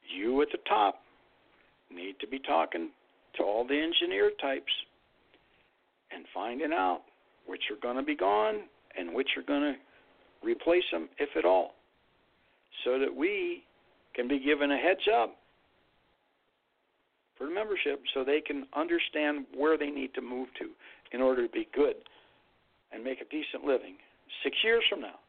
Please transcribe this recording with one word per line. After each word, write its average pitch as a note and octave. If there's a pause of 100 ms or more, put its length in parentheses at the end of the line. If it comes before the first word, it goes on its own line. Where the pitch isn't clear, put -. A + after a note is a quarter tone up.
(140)
You B2
at D3+
the - (100)
top - (880)
need G2
to G#2
be B2+
talking D#3 (460)
to -
all A2
the C#3+
engineer F3+ (100)
types C3+ (1400)
and -
finding A#2+
out F3+ (440)
which -
are -
gonna B3
be D4
gone G#3+ (360)
and -
which C3+
are C3
gonna C#3+ (680)
replace E3
them, D#3+ (100)
if C#3+
at D#3
all, - (1120)
so B2+
that C3+
we F3 (500)
can B2
be C#3
given C#3+
a C#3
heads D#3+
up A#3 (2000)
for C3
the D#3+
membership G3 (140)
so C3+
they C#3+
can C#3+
understand D3+ (100)
where D3+
they D3
need C3+
to B2+
move B2+ (100)
to G#2+ (420)
in B2
order B2+
to A2+
be A2
good C#3 (960)
and A2+
make C3
a B2+
decent D3
living G#2 (460)
six -
years A3+
from F#3+
now. - (100)